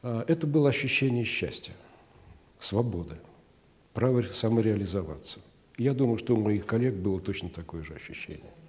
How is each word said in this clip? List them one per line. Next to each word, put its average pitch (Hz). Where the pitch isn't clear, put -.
А, 117
это 165
было 143
ощущение 127
счастья, -
свободы, 92
право 123
самореализоваться. 98
Я 135
думаю, 120
что 120
у 110
моих 104
коллег 117
было 95
точно 92
такое 80
же 78
ощущение. -